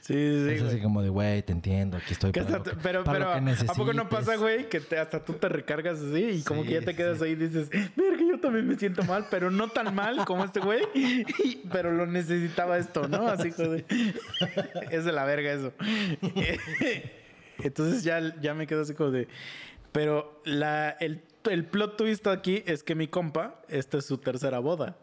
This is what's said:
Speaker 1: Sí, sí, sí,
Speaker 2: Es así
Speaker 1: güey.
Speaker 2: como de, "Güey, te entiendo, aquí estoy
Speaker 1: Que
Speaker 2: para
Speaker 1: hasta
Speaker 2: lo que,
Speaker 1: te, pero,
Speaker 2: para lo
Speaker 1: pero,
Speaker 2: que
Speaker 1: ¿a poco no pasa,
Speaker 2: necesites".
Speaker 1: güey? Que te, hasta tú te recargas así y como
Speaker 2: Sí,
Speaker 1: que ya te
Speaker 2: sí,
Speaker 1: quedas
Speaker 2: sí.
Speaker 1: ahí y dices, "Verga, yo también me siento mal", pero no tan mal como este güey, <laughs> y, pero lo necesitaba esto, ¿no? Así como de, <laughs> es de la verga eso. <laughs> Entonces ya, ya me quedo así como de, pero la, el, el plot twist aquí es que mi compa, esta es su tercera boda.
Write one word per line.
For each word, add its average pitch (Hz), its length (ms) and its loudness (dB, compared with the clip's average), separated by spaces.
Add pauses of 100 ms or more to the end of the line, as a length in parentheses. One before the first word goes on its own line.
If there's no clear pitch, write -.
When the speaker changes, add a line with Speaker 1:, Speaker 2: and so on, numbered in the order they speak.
Speaker 1:
Sí, - 140 -4
sí, 147 320 2
sí, 147 80 2
Speaker 2:
Es - 80 0
así 120 140 2
Speaker 1:
güey. 104 60 -2
Speaker 2:
como 104 200 2
de, 95 80 2
"Güey, 101 320 2
te 98 100 -2
entiendo, 95 460 0
aquí - 160 -6
estoy 95 180 0
Speaker 1:
Que - 100 2
Speaker 2:
para - 140 0
Speaker 1:
hasta - 20 -2
Speaker 2:
lo - 60 -6
que, 196 60 -4
Speaker 1:
te, 170 120 -6
pero, 185 220 0
Speaker 2:
para 190 140 2
lo 190 140 0
Speaker 1:
pero, 131 240 2 (100)
Speaker 2:
que - 40 0
Speaker 1:
¿a 180 40 0
poco 131 180 2
no 226 160 0
pasa, 220 120 0 (160)
Speaker 2:
necesites". 208 40 0
Speaker 1:
güey? 220 300 2
Que 165 100 0
te, 160 180 -2
hasta 160 260 -2
tú 160 100 -6
te 185 160 0
recargas 156 480 -2
así 165 400 0
y 151 40 -2
como 151 200 -2
Speaker 2:
Sí, - 60 -2
Speaker 1:
que - 60 2
ya 160 60 2
te 175 120 -2
Speaker 2:
sí, 165 40 -6
Speaker 1:
quedas 175 220 0
Speaker 2:
sí. 160 60 0
Speaker 1:
ahí 160 80 0
y - 20 2
dices, 160 340 0
"Verga, 311 640 2
yo 359 100 0
también 240 260 2
me - 100 2
siento 202 260 0
mal", 190 280 0
pero 185 200 2
no 208 180 2
tan 220 260 -2
mal 214 300 0
como 185 200 0
este 196 160 -2
güey, 202 280 2
<laughs> - 60 -10
y, 254 760 0
pero 175 220 0
lo 170 140 2
necesitaba 175 720 0
esto, 160 300 -2
¿no? 196 200 0
Así 170 220 0
como 165 220 -2
de, 165 160 -2
<laughs> 196 1000 -2
es 165 140 -2
de 170 80 2
la 143 140 2
verga 147 260 2
eso. 135 280 -2
<laughs> 190 1800 -4
Entonces 160 440 0
ya, 165 180 0 (200)
ya 147 140 -2
me 156 120 -4
quedo 156 160 0
así 151 120 -4
como 147 160 2
de, 127 180 0 (640)
pero 151 520 0
la, 151 460 0 (100)
el, 151 220 -4 (280)
el 170 160 2
plot 208 300 0
twist 220 300 0
aquí 190 400 2
es 160 160 0
que 165 120 -2
mi 160 140 0
compa, 170 600 -2
esta 143 300 -2
es 139 80 -4
su 135 120 -2
tercera 127 400 0
boda. 156 440 -2